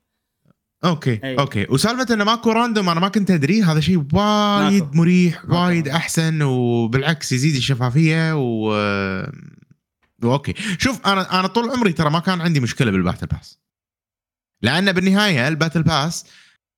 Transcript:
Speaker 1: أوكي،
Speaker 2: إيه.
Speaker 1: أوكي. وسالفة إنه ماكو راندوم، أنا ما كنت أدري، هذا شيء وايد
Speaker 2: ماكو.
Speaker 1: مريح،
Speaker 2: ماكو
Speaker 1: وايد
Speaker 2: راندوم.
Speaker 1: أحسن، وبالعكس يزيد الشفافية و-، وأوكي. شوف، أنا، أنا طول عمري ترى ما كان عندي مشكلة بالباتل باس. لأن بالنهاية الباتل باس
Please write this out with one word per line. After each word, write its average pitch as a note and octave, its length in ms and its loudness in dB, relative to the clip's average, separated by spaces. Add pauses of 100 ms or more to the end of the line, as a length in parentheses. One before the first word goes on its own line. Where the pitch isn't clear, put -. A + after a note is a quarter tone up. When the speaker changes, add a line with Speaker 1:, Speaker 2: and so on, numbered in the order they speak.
(840)
Speaker 1:
أوكي، C3+ 380 0
Speaker 2:
إيه. C3 160 -4
Speaker 1:
أوكي. C3+ 300 -2
وسالفة A#3 440 0
إنه G#3 100 0
ماكو A3+ 280 0
راندوم، A3 380 0
أنا E3 100 0
ما F#3+ 80 2
كنت G3 240 0
أدري، F3+ 320 2
هذا D#3 160 2
شيء F3+ 180 2
وايد G3+ 840 2
Speaker 2:
ماكو. C#3+ 140 -4
Speaker 1:
مريح، F3 480 2
Speaker 2:
ماكو E3+ 100 0
Speaker 1:
وايد F3 200 2
Speaker 2:
راندوم. E3 200 -2
Speaker 1:
أحسن، D#3+ 460 -2
وبالعكس B2+ 920 0
يزيد C#3 240 2
الشفافية C#3+ 800 0
و-، G#2 920 -2 (960)
وأوكي. B2 300 0 (240)
شوف، B3+ 300 -2
أنا، F#3 320 0
أنا F#3 80 0
طول A#3 220 -2
عمري A#3+ 240 0
ترى D3 160 0
ما D#3+ 100 2
كان F3+ 220 -2
عندي E3 180 0
مشكلة A#2+ 320 0
بالباتل F2+ 360 0
باس. - 320 -10 (1000)
لأن E3+ 300 2
بالنهاية F#3 560 2
الباتل D#3+ 360 -2
باس D#3 420 -2 (520)